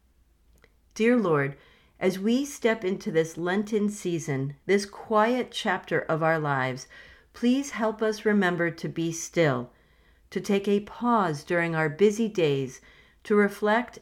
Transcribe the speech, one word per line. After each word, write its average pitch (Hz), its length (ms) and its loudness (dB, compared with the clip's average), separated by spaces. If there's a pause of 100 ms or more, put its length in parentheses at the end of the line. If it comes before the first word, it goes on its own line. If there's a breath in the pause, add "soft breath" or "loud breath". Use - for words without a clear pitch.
(960)
Dear 233 200 4
Lord, 151 400 2 (440 soft breath)
as 185 180 0
we 233 260 0
step 220 400 -2
into 185 280 -4
this 160 260 0
Lenten 208 500 0
season, 147 680 -4 (100)
this 202 220 2
quiet 233 640 0
chapter 185 480 -2
of 160 240 -2
our 160 160 2
lives, 135 480 -4 (460 loud breath)
please 262 360 0
help 214 320 -4
us 220 240 -2
remember 175 460 2
to 160 180 -8
be 165 220 -4
still, 143 580 0 (600 soft breath)
to 185 100 -6
take 202 260 -2
a 202 120 2
pause 208 640 -2
during 170 320 0
our 156 120 2
busy 208 400 2
days, 143 540 -2 (420 soft breath)
to 208 120 0
reflect 208 680 0